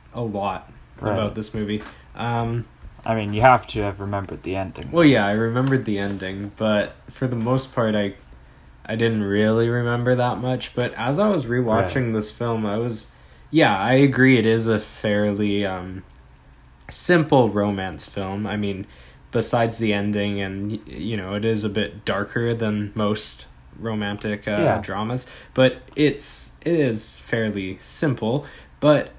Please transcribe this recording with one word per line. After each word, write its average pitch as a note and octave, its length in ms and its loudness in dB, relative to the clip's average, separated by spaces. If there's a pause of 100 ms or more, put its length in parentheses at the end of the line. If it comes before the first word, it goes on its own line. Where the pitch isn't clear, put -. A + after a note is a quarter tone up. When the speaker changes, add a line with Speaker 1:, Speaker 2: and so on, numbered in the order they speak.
(120)
Speaker 1:
a A#2+ 100 -8
lot G2+ 480 -6 (300)
Speaker 2:
Right. G#2+ 120 -2
Speaker 1:
about G2+ 220 -2
this A2 200 -8
movie. G#2+ 280 -4 (320)
Um, A#2 520 -4 (380)
Speaker 2:
I A2+ 100 -2
mean, G#2 200 -2
you G#2 80 0
have B2+ 260 8
to A2 140 -2
have G2 180 -4
remembered G2 420 -6
the F#2+ 140 -4
ending. F#2+ 360 -8
Speaker 1:
Well, E3+ 120 6
yeah, A#2 220 8
I G2+ 60 2
remembered A#2 540 2
the G#2 120 0
ending, G2 580 -6
but G#2+ 380 0 (160)
for - 160 -4
the A#2+ 100 -2
most B2 380 -2
part, A2 200 0
I, G2+ 200 0 (680)
I A2+ 120 -6
didn't A2+ 260 2
really G#2+ 460 4
remember A#2+ 460 0
that B2 240 0
much. B2+ 360 -4
But B2 200 -2
as C3 240 -2
I G#3 100 4
was E3+ 180 0
rewatching A#2 600 0
Speaker 2:
Right. A2+ 60 -2
Speaker 1:
this G#2+ 180 -2
film, A2+ 360 -4
I G2+ 120 -2
was, A#2 300 -6 (420)
yeah, C#3 280 4
I A2+ 160 2
agree, C3 440 6
it A2 80 4
is A2+ 220 2
a G#2+ 120 4
fairly, G#2 840 0
um, F#2 360 -8 (840)
simple D3 640 4
romance F#2+ 560 -2
film. G2 400 -6
I C#3 100 -4
mean, G2+ 300 -4 (460)
besides A#2 460 0
the A2 140 0
ending, G2+ 480 -2
and, G2 320 -6
y-, G#2+ 140 -6
you E2+ 320 -8
know, F#2+ 160 -6
it G#2 100 -4
is A2 200 0
a G#2+ 40 0
bit G2 380 -4
darker A2+ 480 -2
than G#2+ 400 -2
most - 540 -2 (300)
romantic, G#2 680 -6
uh, G#2 40 -2
Speaker 2:
Yeah. G#2 280 2
Speaker 1:
dramas, G#2+ 460 -6 (260)
but B2+ 300 2 (120)
it's, - 580 0 (100)
it E3+ 120 0
is B2 460 0
fairly G2+ 580 -4
simple. C3+ 680 -4 (320)
But D3 400 4